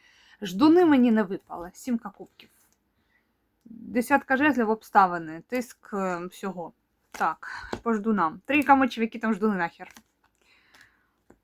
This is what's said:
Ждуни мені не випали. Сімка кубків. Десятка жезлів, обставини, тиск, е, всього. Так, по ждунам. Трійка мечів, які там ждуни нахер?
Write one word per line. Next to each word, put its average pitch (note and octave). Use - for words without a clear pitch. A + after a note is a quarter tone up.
Ждуни D4
мені B3
не A3
випали. F3
Сімка A#3
кубків. -
Десятка B3
жезлів, B3
обставини, F3
тиск, -
е, F#3
всього. F3+
Так, -
по A#3
ждунам. G3+
Трійка C#4
мечів, C4
які A3+
там A3
ждуни G3+
нахер? F3